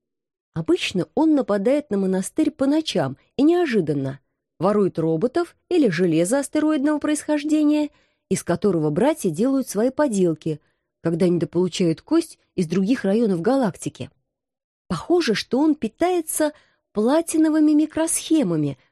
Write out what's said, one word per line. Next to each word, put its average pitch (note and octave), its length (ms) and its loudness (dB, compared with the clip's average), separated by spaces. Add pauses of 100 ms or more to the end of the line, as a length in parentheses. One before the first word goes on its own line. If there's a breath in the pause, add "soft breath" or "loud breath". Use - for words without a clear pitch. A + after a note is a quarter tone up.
(540)
Обычно F3 600 -2
он D4+ 220 2
нападает G#3 540 0
на G3+ 80 -2
монастырь F#3+ 520 -2
по - 160 -2
ночам G#3 520 -2 (180)
и B3+ 60 0
неожиданно, F#3 760 0 (400)
ворует G3 400 0
роботов E3 560 -2 (140)
или D4+ 220 2
железо F3 500 0
астероидного D4+ 580 -2
происхождения, D4+ 920 0 (400)
из G3 120 -2
которого E3+ 480 0
братья G#3+ 400 0
делают B3+ 380 -2
свои A3+ 220 -2
поделки, F3+ 680 -2 (420)
когда E3+ 260 0
недополучают E3+ 720 0
кость - 380 -2 (160)
из F3+ 100 0
других G3 380 0
районов G3 360 0
галактики. G#3+ 680 -2 (760)
Похоже, C#4+ 460 0
что - 260 -2
он D4+ 160 2
питается D#4+ 760 -2 (400 soft breath)
платиновыми D#4 800 2
микросхемами D4 1040 0 (140)